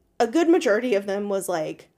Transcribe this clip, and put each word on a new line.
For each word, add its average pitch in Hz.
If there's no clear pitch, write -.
a 240
good 320
majority 247
of 202
them 202
was, 196
like, 160